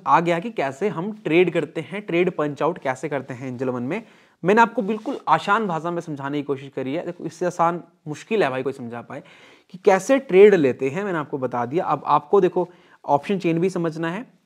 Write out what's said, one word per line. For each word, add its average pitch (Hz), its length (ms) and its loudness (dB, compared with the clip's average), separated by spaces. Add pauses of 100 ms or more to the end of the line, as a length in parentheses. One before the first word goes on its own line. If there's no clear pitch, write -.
आ 143 140 6
गया 170 180 0
कि 202 120 -6
कैसे 160 380 -4
हम 170 220 -6 (140)
ट्रेड 175 280 4
करते 165 280 -4
हैं, 160 220 -10
ट्रेड 180 340 0
पंच 147 260 -4
आउट 170 160 0
कैसे 135 300 -4
करते 139 260 -6
हैं 127 140 -10
एंजल 127 200 -6
वन 123 140 -4
में। 165 200 -6 (400)
मैंने 202 180 4
आपको 233 220 2
बिल्कुल 214 360 -6 (100)
आसान 202 380 2
भाषा 165 240 -4
में 175 100 -4
समझाने 143 380 -8
की 147 40 -4
कोशिश 135 340 -8
करी 131 180 -6
है। 175 120 -6
देखो 175 180 -12
इससे 165 220 -6
आसान 170 360 -2 (260)
मुश्किल 190 340 -2
है 147 80 2
भाई 127 120 -6
कोई 131 100 -4
समझा 120 300 -12
पाए 135 200 -14 (480)
कि 185 80 -18
कैसे 196 420 4
ट्रेड 196 340 8
लेते 135 360 2
हैं, 180 140 -6
मैंने 185 140 -4
आपको 151 200 -6
बता 123 280 -4
दिया। 151 180 -2
अब 151 220 -2
आपको 151 340 2
देखो 180 280 0 (360)
ऑप्शन 143 340 0
चेन 170 220 0
भी 185 100 0
समझना 165 400 -4
है 220 160 -10 (200)